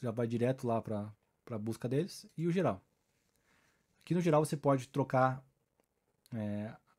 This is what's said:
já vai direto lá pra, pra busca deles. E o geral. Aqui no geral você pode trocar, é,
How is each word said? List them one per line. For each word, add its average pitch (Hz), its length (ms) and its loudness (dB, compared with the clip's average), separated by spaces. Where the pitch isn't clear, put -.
já 127 80 -4
vai 117 160 -2
direto 120 400 0
lá 113 160 0
pra, 107 320 -6
pra 113 160 -8
busca 110 280 -6
deles. 143 380 -2
E 160 120 -2
o 175 40 0
geral. 151 320 2
Aqui - 160 -2
no 180 60 2
geral 156 220 4
você 156 140 -4
pode 139 300 2
trocar, 131 580 2
é, 104 420 -4